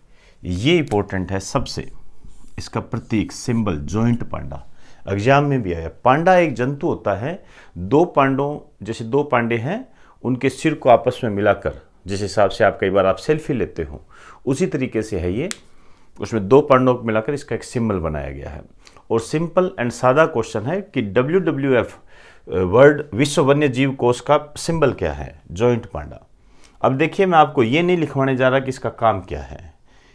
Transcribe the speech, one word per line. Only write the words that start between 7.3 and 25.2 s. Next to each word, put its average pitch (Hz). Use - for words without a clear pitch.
दो 107
पांडों, 143
जैसे 110
दो 135
पांडे 117
हैं, 170
उनके 127
सिर 151
को 143
आपस 117
में 117
मिलाकर, 101
जिस 98
हिसाब 101
से -
आप 95
कई 98
बार 95
आप 95
सेल्फी 156
लेते 87
हो, 73
उसी 147
तरीके 127
से 104
है 90
ये। 143
उसमें 104
दो 131
पांडवों 127
को 113
मिलाकर 110
इसका 127
एक -
सिंबल 110
बनाया 76
गया 67
है। 71
और 113
simple 170
and 120
सादा 131
क्वेश्चन 113
है 160
कि -
डब्ल्यूडब्ल्यूएफ़, 135
अ, -
वर्ल्ड 135
विश्व 143
वन्य 147
जीव 131
कोष 123
का 147
सिंबल 156
क्या 82
है? 71